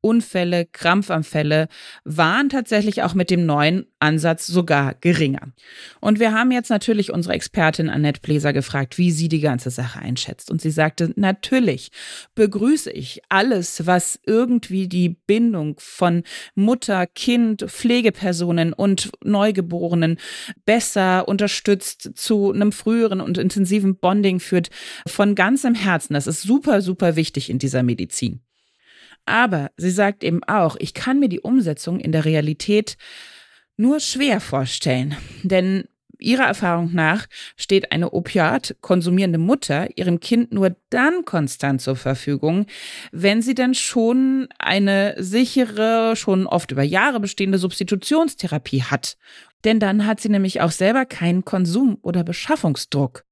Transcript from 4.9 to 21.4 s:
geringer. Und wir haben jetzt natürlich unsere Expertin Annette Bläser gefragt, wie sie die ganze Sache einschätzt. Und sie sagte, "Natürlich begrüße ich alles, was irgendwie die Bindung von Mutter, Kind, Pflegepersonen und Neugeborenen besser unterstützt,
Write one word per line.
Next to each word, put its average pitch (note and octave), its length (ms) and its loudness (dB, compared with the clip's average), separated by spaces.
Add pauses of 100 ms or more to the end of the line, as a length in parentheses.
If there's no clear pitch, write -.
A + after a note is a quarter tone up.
geringer. D#3 580 0 (480)
Und G#3 180 2
wir A3 140 4
haben A#3+ 180 2
jetzt B3 180 0
natürlich G#3 440 0
unsere F3 220 -2
Expertin D#3+ 520 0
Annette D3 320 0
Bläser D3+ 320 0
gefragt, C#3 460 -2
wie F3+ 140 4
sie D#3+ 180 0
die D#3+ 100 0
ganze C3 300 -2
Sache B2 300 -6
einschätzt. - 520 -8
Und D#3+ 100 -2
sie D#3 100 -2
sagte, D#3+ 440 0
"Natürlich G3 760 0 (460)
begrüße G#3+ 560 2
ich - 380 -12
alles, F#3+ 560 0
was F3+ 400 0
irgendwie A3 640 0
die F3+ 180 2
Bindung F#3+ 720 0
von F3 440 0 (320)
Mutter, G3+ 520 0
Kind, A#3 540 0
Pflegepersonen F3 1120 0
und G3 360 0 (140)
Neugeborenen F3 960 0 (480)
besser F#3+ 640 2
unterstützt, G3+ 840 -2